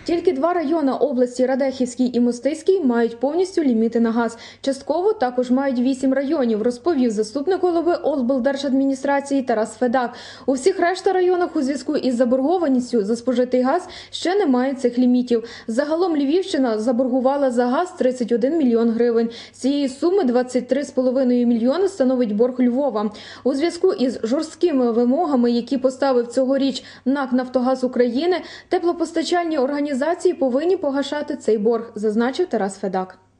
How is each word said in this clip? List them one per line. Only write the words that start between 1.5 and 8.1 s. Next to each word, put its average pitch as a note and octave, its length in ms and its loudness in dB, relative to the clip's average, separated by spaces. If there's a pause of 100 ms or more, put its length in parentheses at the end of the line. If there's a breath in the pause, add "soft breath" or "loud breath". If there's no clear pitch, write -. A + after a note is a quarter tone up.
і A#3+ 40 2
Мостиський – D4+ 640 0
мають A#3 360 0
повністю E4+ 420 -2
ліміти A#3 380 0
на A3+ 120 2
газ. A#3 260 -2 (220 loud breath)
Частково D4+ 520 -2
також B3+ 380 -2
мають C4 280 2
вісім C4 360 0
районів, C4 480 0
розповів B3 480 0
заступник C#4 500 -2
голови E4+ 340 2
облдержадміністрації C#4 1500 0